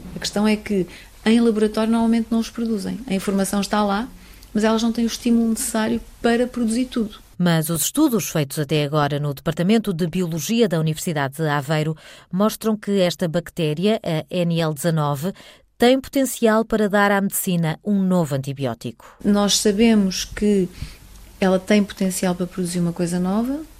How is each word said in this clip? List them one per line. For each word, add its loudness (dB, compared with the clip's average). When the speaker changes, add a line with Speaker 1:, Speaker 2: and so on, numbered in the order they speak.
Speaker 1:
A -10
questão -2
é 2
que, -2
em 6
laboratório, 2
normalmente 2
não 0
os -4
produzem. -4
A -2
informação 0
está 0
lá, -2
mas 0
elas 2
não 2
têm -2
o 0
estímulo 0
necessário -2
para 2
produzir -2
tudo. -6
Speaker 2:
Mas 2
os -2
estudos 0
feitos -4
até 0
agora 0
no -4
Departamento 0
de -2
Biologia 0
da 0
Universidade -2
de -2
Aveiro 0
mostram 0
que -6
esta 0
bactéria, -2
a -2
N 0
L 0
dezanove, -2
tem 4
potencial 0
para 0
dar 4
à 2
medicina -2
um 0
novo 2
antibiótico. -6
Speaker 1:
Nós 2
sabemos 2
que 0
ela 4
tem 4
potencial -2
para -4
produzir -4
uma 0
coisa -2
nova. -2